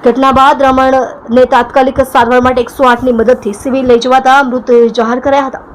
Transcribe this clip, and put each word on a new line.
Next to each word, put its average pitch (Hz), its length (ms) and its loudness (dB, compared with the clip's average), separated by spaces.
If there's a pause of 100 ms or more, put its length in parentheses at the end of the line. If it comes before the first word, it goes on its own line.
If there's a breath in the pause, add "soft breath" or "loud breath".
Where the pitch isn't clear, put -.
ઘટના 262 280 0
બાદ 269 300 2
રમણને 262 800 0
તાત્કાલિક 254 560 0
સારવાર 254 400 0
માટે 247 200 -2
એકસો 254 240 -4
આઠની 247 280 0
મદદથી 226 400 0
સિવિલ 262 340 -4
લઈ 240 120 4
જવાતા 254 440 2
મૃત 254 280 -4 (220)
જાહેર 240 280 -2
કરાયા 277 260 -2
હતા. - 180 -12 (100)